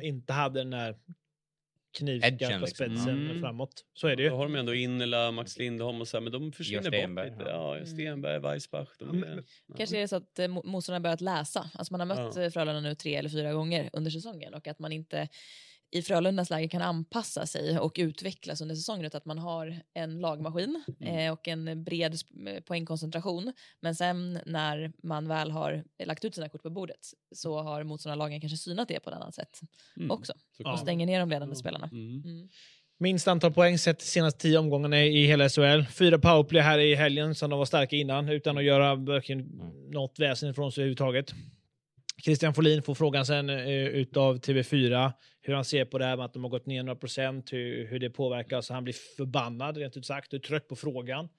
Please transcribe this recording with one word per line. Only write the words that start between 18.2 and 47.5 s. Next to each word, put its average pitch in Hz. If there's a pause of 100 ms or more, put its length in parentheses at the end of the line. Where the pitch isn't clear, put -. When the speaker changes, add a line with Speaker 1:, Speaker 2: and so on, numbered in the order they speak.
Speaker 4:
under 160
säsongen 175
utan 156
att -
man 156
har 165 (180)
en 160
lagmaskin, 175 (180)
Speaker 3:
Mm. 170 (100)
Speaker 4:
eh, 160
och -
en 160
bred 165
sp-, -
eh, 180
poängkoncentration. 170 (280)
Men 165
sen 175
när 156 (100)
man 156
väl 156
har 156 (200)
lagt -
ut 180
sina 156
kort 151
på 160
bordet 185 (380)
så 156
har 151
motståndarlagen 151
kanske 151
synat 180
det -
på -
ett -
annat -
sätt - (360)
Speaker 3:
Mm. -
Speaker 4:
också. - (240)
Speaker 3:
Såklart. 123
Speaker 4:
Och 170
stänger 170
ner 185
de 175
ledande 143
Speaker 1:
Ja. 131
Speaker 4:
spelarna. 147
Speaker 3:
Mm. 120
Speaker 4:
Mm. 170 (500)
Speaker 1:
Minst 185
antal 170
poäng 175
sett 165
de -
senaste 160
tio 160
omgångarna 147
i 147
hela 147
S 135
H 151
L. 143
Fyra 170
powerplay 160
här 151
i 151
helgen 151
som 147
de 143
var 139
starka 143
innan 143
utan 147
att 143
göra 139
varken 135
Speaker 2:
Mm. 135
Speaker 1:
något 139
väsen 143
ifrån 135
sig 143
överhuvudtaget. 135 (880)
Christian 156
Folin 156
får 143
frågan 139
sen, 143
eh, 131 (200)
utav 135
T 139
V 131
fyra 127 (300)
hur 139
han 139
ser 135
på 127
det 131
här 127
med 127
att 123
de 127
har 123
gått 123
ner 131
några 127
procent, 135